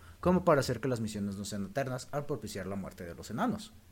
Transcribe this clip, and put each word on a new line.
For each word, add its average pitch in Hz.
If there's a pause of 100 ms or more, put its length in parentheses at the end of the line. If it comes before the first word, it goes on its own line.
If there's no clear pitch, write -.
(200)
como 180
para 151
hacer 127
que 139
las 117
misiones 101
no 101
sean 98
eternas 127
al 143
propiciar 101
la 98
muerte 92
de 85
los -
enanos. 190 (180)